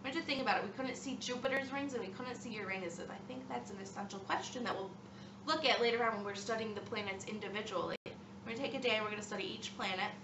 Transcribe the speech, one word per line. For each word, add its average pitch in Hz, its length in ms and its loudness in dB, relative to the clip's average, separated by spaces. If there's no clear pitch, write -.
We 262 60 0
have 330 80 0
to 311 80 0
think 269 160 2
about 202 160 6
it. 185 60 2
We 196 80 -2
couldn't 262 260 -2
see 254 220 -2
Jupiter's 262 520 2
rings 277 220 -2
and 233 80 0
we 190 100 -4
couldn't 247 260 -4
see 254 120 -8
Uranus's. 190 580 -4
I 202 100 -8
think 254 200 -8
that's 120 220 -4
an 98 100 -8
essential - 380 -6
question - 460 -2
that 190 120 2
we'll 190 140 -2
look 320 180 4
at 220 160 8
later 233 240 6
on 226 120 4
when 202 100 0
we're 202 80 -2
studying 220 400 0
the 202 80 -2
planets 202 440 -2
individually. 175 720 0
We're - 460 -8
gonna 233 40 -2
take 269 160 0
a 269 80 0
day 233 140 6
and 214 80 4
we're 208 80 0
gonna 214 100 -2
study 202 240 -2
each - 320 -4
planet 202 320 2